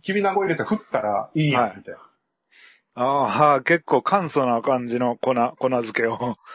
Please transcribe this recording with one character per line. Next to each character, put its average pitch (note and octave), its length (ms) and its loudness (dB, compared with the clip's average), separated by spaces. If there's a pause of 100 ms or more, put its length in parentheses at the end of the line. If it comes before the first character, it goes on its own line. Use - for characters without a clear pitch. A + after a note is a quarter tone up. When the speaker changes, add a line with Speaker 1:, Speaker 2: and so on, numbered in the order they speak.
Speaker 1:
き F#3+ 100 -6
び G3+ 100 0
な G3 120 0
ご G3 80 0
入 F#3+ 60 0
れ E3 80 0
て - 80 -4
振 - 100 -2
っ G#3 40 -2 (120)
た B2+ 100 -2
ら G#2 340 -2
い D#3 60 0
い D3+ 100 2
や B2+ 100 2
ん、 - 40 4
Speaker 2:
は G#2+ 60 -2
い。 F2+ 80 -16
Speaker 1:
み - 40 -20
た F2+ 100 -14
い - 20 -12
な。 - 60 -20 (960)
Speaker 2:
あ B2 100 -4
あ、 C#3 180 2
は C#3 320 4
あ、 C3+ 80 2
結 E3 220 2
構 C3 180 2
簡 F#3+ 260 0
素 C#3+ 160 0
な A#2+ 160 0
感 B2+ 260 0
じ A#2 120 -2
の B2 180 -2
粉、 C3 180 -2 (240)
粉 B2 240 0
付 A2+ 200 -4
け A2+ 60 2
を A2+ 280 -6 (180)